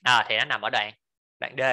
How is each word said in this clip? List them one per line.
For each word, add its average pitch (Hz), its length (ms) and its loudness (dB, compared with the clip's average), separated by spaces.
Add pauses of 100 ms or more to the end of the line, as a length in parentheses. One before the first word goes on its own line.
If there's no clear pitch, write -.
À, 123 260 4
thì 110 80 0
nó 120 80 0
nằm 123 160 -4
ở 107 80 -2
đoạn, 110 220 -4 (480)
đoạn 127 180 -10
D. 131 40 -6 (120)